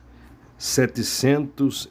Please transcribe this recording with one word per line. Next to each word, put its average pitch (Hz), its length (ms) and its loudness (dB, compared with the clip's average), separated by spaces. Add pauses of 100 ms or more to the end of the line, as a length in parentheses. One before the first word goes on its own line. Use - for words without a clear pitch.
(560)
setecentos 135 1300 0